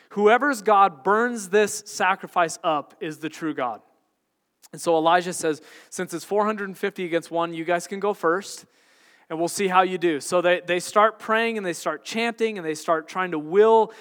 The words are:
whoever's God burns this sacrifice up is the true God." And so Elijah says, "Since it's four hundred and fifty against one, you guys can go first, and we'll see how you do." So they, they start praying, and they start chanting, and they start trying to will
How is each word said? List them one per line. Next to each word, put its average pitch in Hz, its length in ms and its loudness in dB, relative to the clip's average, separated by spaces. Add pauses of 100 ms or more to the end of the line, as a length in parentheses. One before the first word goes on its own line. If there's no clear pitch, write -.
(100)
whoever's 226 520 2
God 196 420 4
burns 214 460 0
this 208 360 0
sacrifice 180 800 -2
up 151 360 -2
is 156 180 -8
the 156 100 -8
true 151 260 -6
God." 123 280 -6 (880)
And 156 80 -14
so 170 160 2
Elijah 170 360 2
says, 160 300 -4 (280)
"Since 175 220 -10
it's 165 120 -10
four 202 200 0
hundred 208 240 -4
and 185 80 -14
fifty 190 280 -6
against 165 260 -4
one, 170 240 -4
you 165 100 -8
guys 175 220 -2
can 196 140 -10
go 202 120 -2
first, 180 540 -4 (640)
and 160 80 -8
we'll 170 80 -2
see 190 220 -2
how 185 140 4
you 185 160 0
do." 160 200 0
So 180 220 0
they, 175 260 2
they 175 140 0
start 214 400 2
praying, 226 360 0
and 208 80 -6
they 175 80 -4
start 156 320 -6
chanting, 226 540 -4
and 165 80 -8
they 156 80 -2
start 160 320 -2
trying 185 240 -4
to 160 80 -2
will 214 640 4